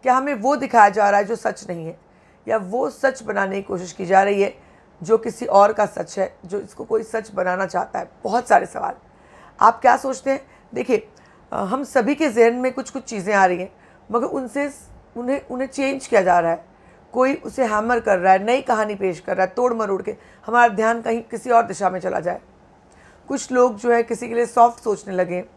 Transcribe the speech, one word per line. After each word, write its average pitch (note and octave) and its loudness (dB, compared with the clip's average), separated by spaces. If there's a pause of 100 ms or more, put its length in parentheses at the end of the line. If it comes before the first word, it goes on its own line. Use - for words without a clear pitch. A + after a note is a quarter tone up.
क्या B3+ 4
हमें C4+ 0
वो B3+ 0
दिखाया A3+ 6
जा G3+ 2
रहा G3+ 4
है G#3 0
जो A3 -4
सच - -8
नहीं E3+ -8
है, E3 -14 (480)
या A3 0
वो A3+ -4
सच C4 -4
बनाने G3+ -4
की G3 -6
कोशिश F3+ -8
की F#3+ -10
जा F#3+ 6
रही G3+ 0
है G3 -2 (460)
जो A3 2
किसी A3+ -6
और G#3 6
का G#3+ 0
सच G3 -10
है, - -4
जो F#3+ -8
इसको - -14
कोई A3 -2
सच A3 -8
बनाना F#3 -2
चाहता F3 -6
है? - -10 (120)
बहुत A#3 -2
सारे G3+ 4
सवाल। - -8 (680)
आप A3+ 4
क्या A#3+ 4
सोचते C4+ -6
हैं? C4+ -4 (260)
देखिए, A#3 -2 (440)
अ, - -8
हम A#3 -4
सभी B3+ 0
के D#4 0
जहन A#3 6
में B3+ -2
कुछ-कुछ C4 -10
चीज़ें G#3 -4
आ G3 6
रही F3+ 2
हैं, F#3 -10 (360)
मगर A#3+ 0
उनसे C#4 -4
स-, - -18 (280)
उन्हें, B3+ -4
उन्हें B3+ -6
चेंज C4+ -4
किया G#3 2
जा F3 4
रहा E3 0
है। E3+ -6 (480)
कोई C4 2
उसे C4+ -4
हैमर A3 0
कर G#3 0
रहा F#3 6
है, F#3+ 4
नई B3 0
कहानी G#3+ -2
पेश F#3+ -4
कर - -6
रहा F#3+ 2
है, F#3 -8
तोड़ B3 0
मरोड़ G3 -4
के - -8 (300)
हमारा A#3 4
ध्यान A3+ 0
कहीं A#3 -2
किसी - -12
और A#3 6
दिशा F#3+ -2
में F#3 -4
चला F3+ -4
जाए। F3 -6 (840)
कुछ C4+ -6
लोग B3 2
जो A#3+ -2
है A#3 2
किसी A#3 -6
के A#3 -6
लिए A#3+ 0
सॉफ्ट A#3 2
सोचने G3+ -6
लगें F3+ -2 (140)